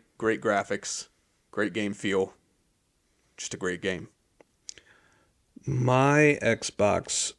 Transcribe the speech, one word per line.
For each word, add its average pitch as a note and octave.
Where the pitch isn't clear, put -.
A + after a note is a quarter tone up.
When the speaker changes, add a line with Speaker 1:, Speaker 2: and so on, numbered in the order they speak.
Speaker 1:
great A2
graphics, G2+
great G2+
game G#2
feel. F#2+
Just -
a F#2
great F2+
game. F#2
Speaker 2:
My C3+
Xbox -